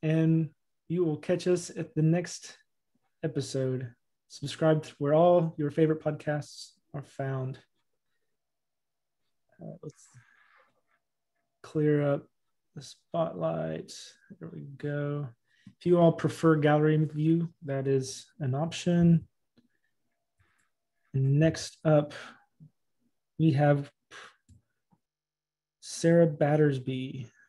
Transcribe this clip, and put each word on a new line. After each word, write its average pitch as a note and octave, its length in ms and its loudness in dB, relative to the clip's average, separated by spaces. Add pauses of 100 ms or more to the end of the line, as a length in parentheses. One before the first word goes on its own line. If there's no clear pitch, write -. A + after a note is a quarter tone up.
and D#3+ 480 2 (380)
you F3 140 -2
will D#3 140 0
catch F3 320 -4
us F3 220 -2
at - 240 -12
the D#3 80 0
next E3+ 540 -2 (680)
episode. C3 680 -6 (380)
Subscribe D#3 560 0
to - 140 -18
where C#3+ 160 0
all E3+ 420 4
your D3 140 -4
favorite D#3 340 0
podcasts - 680 -8 (220)
are C#3+ 80 -10
found. C3+ 560 -8 (2000)
Uh, G#2+ 120 -16 (100)
let's - 240 -18 (1600)
clear D3 500 0
up C#3+ 140 -6 (500)
the D3 60 -16
spotlight. - 1120 -6 (460)
There E3 140 -16
we E3 80 -14
go. D3 680 -8 (500)
If - 80 -8
you F3 120 6
all E3 140 8
prefer D#3+ 440 2
gallery D3+ 480 4
view, D#3+ 480 0 (120)
that C#3 220 -6
is C3+ 400 -2 (120)
an C3 160 -4
option. E3+ 720 2 (1900)
Next C#3+ 680 0
up, D3+ 280 4 (1300)
we D#3+ 140 2
have C#3+ 380 2 (1900)
Sarah E3+ 480 2
Battersby. C3+ 960 0 (220)